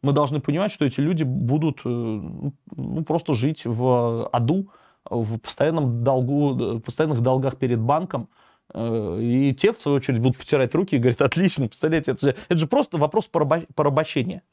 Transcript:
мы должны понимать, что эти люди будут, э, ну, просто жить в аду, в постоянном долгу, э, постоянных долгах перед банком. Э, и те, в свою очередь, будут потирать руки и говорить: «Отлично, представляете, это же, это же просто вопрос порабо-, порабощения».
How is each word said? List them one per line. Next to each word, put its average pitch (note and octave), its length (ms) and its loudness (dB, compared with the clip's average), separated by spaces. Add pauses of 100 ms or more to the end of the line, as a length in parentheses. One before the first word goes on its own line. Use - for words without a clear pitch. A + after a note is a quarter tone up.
мы C#3 100 2
должны D3 280 2
понимать, F3+ 300 -2
что - 140 -2
эти C3+ 160 0
люди D#3+ 220 0
будут, C#3 640 0
э, B2 40 -2
ну, B2 1160 -6
просто D#3+ 300 -2
жить C#3 300 -2
в A#2+ 640 0
аду, D3+ 400 0 (400)
в A2+ 300 -4
постоянном C#3+ 640 -2
долгу, B2+ 760 0
э, - 40 -4
постоянных D3+ 400 -2
долгах C3 360 0
перед A#2+ 220 0
банком. D3+ 500 -2 (440)
Э, A2 480 -2
и B2+ 340 2
те, A3 180 2
в - 80 -12
свою C#3+ 160 2
очередь, B2+ 240 0
будут B2+ 160 2
потирать C3+ 380 0
руки F3 200 0
и B2+ 40 4
говорить: A#2 220 2
«Отлично, C#3+ 460 2
представляете, D#3 440 -2
это C3+ 160 0
же, C3 80 2 (140)
это F3 100 2
же D3+ 80 0
просто B3+ 300 0
вопрос D3+ 300 0
порабо-, D#3 380 0 (100)
порабощения». D3 760 0